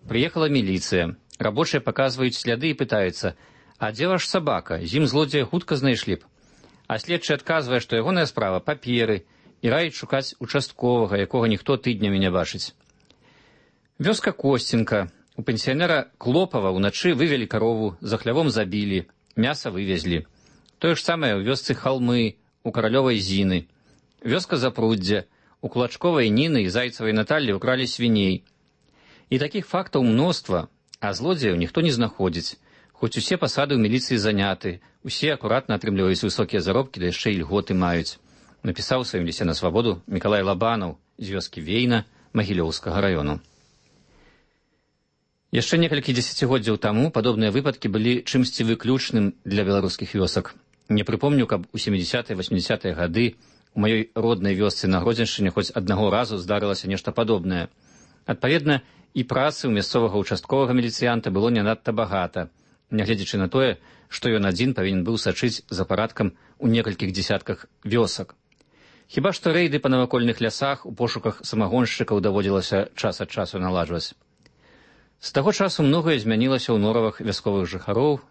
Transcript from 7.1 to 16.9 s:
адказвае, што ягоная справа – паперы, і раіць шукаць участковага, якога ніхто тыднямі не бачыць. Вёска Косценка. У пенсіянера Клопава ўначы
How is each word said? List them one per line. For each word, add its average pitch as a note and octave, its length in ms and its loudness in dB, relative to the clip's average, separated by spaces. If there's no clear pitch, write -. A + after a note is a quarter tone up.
адказвае, C3 460 0
што - 180 -4
ягоная E3 320 2
справа – F#2+ 300 0
паперы, A#2+ 680 0
і A#2+ 140 0
раіць D#3+ 260 0
шукаць - 400 -4
участковага, A#2+ 800 0
якога A2+ 320 2
ніхто A2 260 0
тыднямі G2+ 440 0
не F#2+ 100 2
бачыць. F2 460 -4
Вёска G#3 320 0
Косценка. A#2 800 0
У A2+ 60 -8
пенсіянера C3+ 720 0
Клопава B2 560 2
ўначы G2 400 2